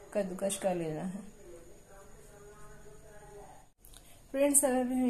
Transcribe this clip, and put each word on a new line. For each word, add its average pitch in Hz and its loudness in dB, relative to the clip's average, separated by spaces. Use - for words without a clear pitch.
कद्दूकस 196 0
कर 185 4
लेना 160 -2
है। 190 -4
Friends, 285 6
अब 254 6
हम 254 4